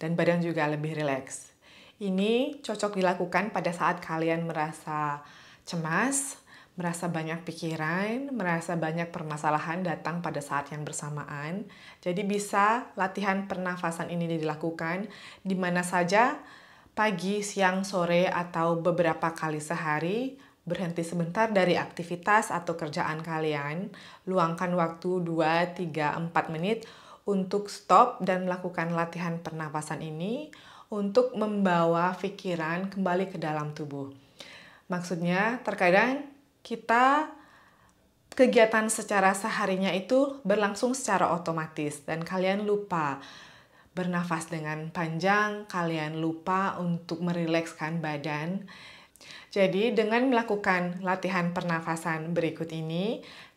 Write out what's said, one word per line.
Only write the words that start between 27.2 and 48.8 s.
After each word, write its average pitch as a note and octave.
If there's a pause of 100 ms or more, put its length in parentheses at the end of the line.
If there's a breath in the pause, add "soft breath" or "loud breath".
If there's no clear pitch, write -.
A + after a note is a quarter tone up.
untuk G3+
stop A#3+
dan F#3
melakukan F3
latihan E3+
pernafasan D#3
ini G3 (400 loud breath)
untuk G#3
membawa F3+
pikiran F3+
kembali F#3+
ke F3+
dalam D3+
tubuh. C#3+ (800 loud breath)
Maksudnya, F#3
terkadang G#3 (400)
kita C4 (1040 loud breath)
kegiatan A3
secara G3+
seharinya F#3+
itu C4
berlangsung G#3+
secara F3+
otomatis D#3+
dan E3
kalian F#3
lupa F3 (760 loud breath)
bernafas F3
dengan D#3
panjang, G3
kalian D#3+
lupa F#3
untuk E3+
merilekskan E3
badan. D#3 (880 loud breath)